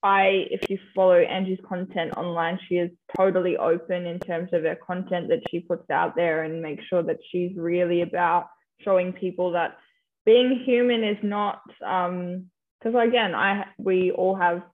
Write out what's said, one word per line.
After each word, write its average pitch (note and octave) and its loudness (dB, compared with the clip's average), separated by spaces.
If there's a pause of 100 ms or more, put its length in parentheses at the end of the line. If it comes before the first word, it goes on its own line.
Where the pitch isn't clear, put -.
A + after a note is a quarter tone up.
I, G3 4
if - -4
you G3 -4 (160)
follow F#3 6
Angie's F#3 0
content F3+ -6
online, E3+ -4 (100)
she F3+ 0
is F3 0 (260)
totally F#3 2
open F3 -2
in E3+ -8
terms F3+ -6
of E3 0
her D#3+ -2 (100)
content F3+ -6
that E3 0 (100)
she E3+ -6
puts E3+ -8
out D#3+ 0
there, D#3+ 0
and D#3+ -8
make D#3 -10 (100)
sure F3 0
that D#3+ -4 (120)
she's F3+ -4
really F3 0
about F3 0 (340)
showing F#3 2
people F3+ -4
that E3+ -4 (480)
being B3 6
human A#3+ 2
is G#3 -2
not, G#3 -2 (240)
um, F3+ -4 (320)
'cause A3+ -2
again, A#3 2
I, G3 0 (120)
we F#3 2
all F#3+ 0
have F3 0 (100)